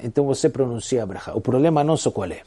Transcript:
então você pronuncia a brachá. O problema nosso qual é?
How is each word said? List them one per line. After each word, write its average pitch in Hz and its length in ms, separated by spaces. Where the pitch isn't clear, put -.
então 131 240
você 139 220
pronuncia 120 540
a 104 40
brachá. 92 280
O 110 60
problema 147 440
nosso 151 260
qual - 200
é? 90 160